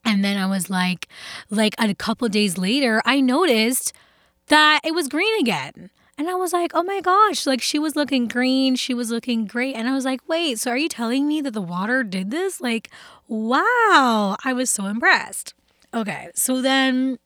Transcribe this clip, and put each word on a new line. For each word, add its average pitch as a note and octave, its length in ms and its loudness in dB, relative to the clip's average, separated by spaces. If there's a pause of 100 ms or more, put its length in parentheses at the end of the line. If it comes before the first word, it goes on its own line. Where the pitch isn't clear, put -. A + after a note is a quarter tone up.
And G3+ 180 2
then G3+ 140 0
I F#3+ 80 -2
was F#3+ 240 -2
like, F3+ 360 -2 (440)
like, G#3+ 280 2
a G#3 160 2
couple A3+ 360 -4
days G#3 260 0
later, A3 480 2
I C4+ 160 2
noticed B3+ 720 2 (540)
that D4+ 380 4
it D#4 100 -2
was E4 120 -2
green G4+ 320 0
again. F3+ 520 -2 (260)
And D#4 140 -4
I F4+ 40 -4
was F4+ 200 -2
like, E4+ 180 0
"Oh D#4+ 100 0
my G4 200 -4
gosh," F#4+ 420 2
like, C4 160 0
she - 180 -2
was D4+ 160 -2
looking C#4+ 340 0
green. C4 460 2
She B3+ 200 -2
was A#3+ 160 -4
looking A#3 340 -2
great. B3 320 -4
And A3+ 100 -4
I C4 60 0
was C4+ 140 0
like, C4 200 -4
"Wait, D#4+ 340 -2
so B3+ 100 -2
are A#3+ 80 0
you D#4 100 -2
telling C4 400 -2
me D4+ 140 0
that C4+ 100 -4
the G#3+ 80 -4
water G3 420 -2
did F#3+ 280 -4
this?" F4 320 -4
Like, A3+ 260 -4 (400)
wow, B3+ 1120 2
I C4 120 -2
was B3 160 -2
so G3 160 -4
impressed. B3 680 0 (400)
Okay, F#3+ 420 -6
so B3+ 280 0
then C4 640 2